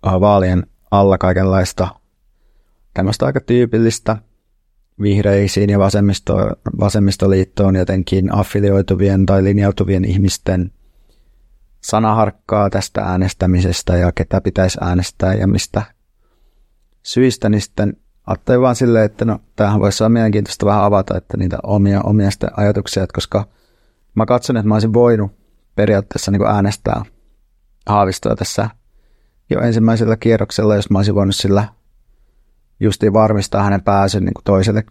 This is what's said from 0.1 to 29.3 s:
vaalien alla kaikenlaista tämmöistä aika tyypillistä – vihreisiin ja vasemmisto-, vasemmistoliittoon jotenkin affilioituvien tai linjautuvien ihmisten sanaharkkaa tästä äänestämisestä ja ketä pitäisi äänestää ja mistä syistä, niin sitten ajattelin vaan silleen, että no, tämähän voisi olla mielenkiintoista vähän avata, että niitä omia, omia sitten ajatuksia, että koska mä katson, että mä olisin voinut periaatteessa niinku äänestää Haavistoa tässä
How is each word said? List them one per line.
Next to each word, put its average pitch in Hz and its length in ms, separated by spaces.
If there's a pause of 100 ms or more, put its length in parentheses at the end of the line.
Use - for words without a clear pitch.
vaalien 95 460 (240)
alla 98 280
kaikenlaista 92 720 (1080)
tämmöistä 101 320
aika 135 140
tyypillistä – 113 760 (840)
vihreisiin 101 680
ja 101 80
vasemmisto-, 98 800 (240)
vasemmistoliittoon 98 960
jotenkin 95 580
affilioituvien 98 920
tai 98 180
linjautuvien 98 600
ihmisten 92 680 (1080)
sanaharkkaa 107 920
tästä - 320
äänestämisestä 92 920
ja 87 160
ketä - 280
pitäisi 92 400
äänestää 92 540
ja 98 120
mistä 107 360 (1200)
syistä, 123 460
niin 104 120
sitten - 360 (300)
ajattelin 123 340
vaan 127 160
silleen, 113 280
että 107 200
no, 113 160 (160)
tämähän 104 240
voisi 101 220
olla 110 60
mielenkiintoista 110 580
vähän 101 180
avata, 98 320
että - 200
niitä 92 260
omia, 101 400
omia 104 280
sitten - 260
ajatuksia, 101 460
että - 120
koska - 320 (680)
mä 107 120
katson, 123 300
että 107 120
mä 107 60
olisin 110 180
voinut 117 400 (420)
periaatteessa 101 560
niinku 98 160
äänestää 101 560 (840)
Haavistoa 104 500
tässä 107 340 (800)